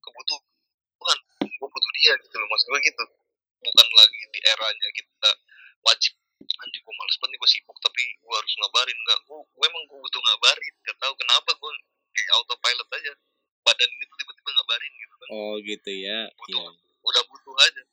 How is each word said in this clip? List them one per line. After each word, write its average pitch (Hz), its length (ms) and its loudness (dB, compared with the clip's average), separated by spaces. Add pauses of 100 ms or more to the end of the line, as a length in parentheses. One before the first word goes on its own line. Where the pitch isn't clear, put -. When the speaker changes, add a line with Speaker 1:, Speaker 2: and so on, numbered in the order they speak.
Speaker 1:
kebutuhan, - 1160 -8 (400)
gua 139 120 -12
butuh - 220 -6 (100)
dia - 100 6 (100)
gitu - 160 -20
loh, 107 120 -4
maksud - 200 0
gua 139 120 0
gitu. - 220 -2 (560)
Bukan - 320 4
lagi - 280 6 (120)
di - 140 -10
eranya 110 500 0
kita - 340 0 (540)
wajib, - 280 4 (520)
"Anjir, - 200 -10
gua - 120 -16
males - 240 -2
banget - 160 -6
nih, - 40 0
gua - 100 4
sibuk, - 340 0
tapi - 180 -2 (220)
gua 113 160 -4
harus - 200 -4
ngabarin." 117 460 0
Nggak, 104 120 2 (120)
gua, 156 140 -16
gua - 240 -4
emang 160 200 -6
gua 143 120 -20
butuh 127 200 -8
ngabarin, 123 540 2 (100)
nggak 113 160 -12
tahu 135 160 -4
kenapa 127 340 0 (100)
gua 151 100 -10 (420)
kayak 104 180 -4 (100)
autopilot 120 480 -4 (100)
aja. 147 140 -10 (480)
Badan 123 300 2 (100)
itu - 160 -16
tiba-tiba - 400 -14
ngabarin - 400 -2
gitu - 240 -20
kan. - 160 -18
Speaker 2:
Oh, 107 240 -4
gitu 104 320 -8
ya. 98 260 -4 (140)
Speaker 1:
Butuh, - 320 -8
Speaker 2:
Iya. - 60 -14 (340)
Speaker 1:
udah - 240 2
butuh - 320 -20
aja. 156 220 6 (100)